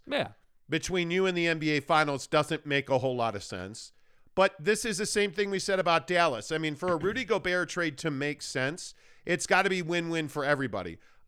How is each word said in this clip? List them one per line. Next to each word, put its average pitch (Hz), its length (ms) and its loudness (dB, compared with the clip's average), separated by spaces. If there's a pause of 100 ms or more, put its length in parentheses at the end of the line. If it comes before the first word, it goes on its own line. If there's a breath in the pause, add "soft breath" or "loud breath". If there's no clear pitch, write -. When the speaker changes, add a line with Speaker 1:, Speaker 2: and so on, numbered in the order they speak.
Speaker 1:
Yeah. 269 220 -2 (420)
Speaker 2:
between 170 400 2
you 190 160 4
and 180 100 2
the 170 100 2
N 165 120 2
B 151 140 2
A 147 80 2
Finals 147 460 2
doesn't 151 380 0
make 139 240 0
a 135 100 4
whole 127 180 0
lot 113 200 0
of 98 80 -8
sense. 95 480 -10 (420)
But 190 240 4
this 208 280 0
is 208 100 -2
the 196 80 -2
same 202 260 0
thing 196 200 -2
we 196 80 -2
said 190 200 -2
about 170 280 2
Dallas. 170 440 2
I 160 60 -2
mean, 156 180 -2
for 185 140 -4
a 175 80 2
Rudy 214 300 -2
Gobert 180 420 0
trade 160 300 -4
to 160 120 -4
make 143 300 -4
sense, 139 540 -6 (300 soft breath)
it's - 220 -2
gotta 190 240 4
be 185 120 0
win-win 165 460 -2
for 139 160 -4
everybody. 107 540 -2 (300 soft breath)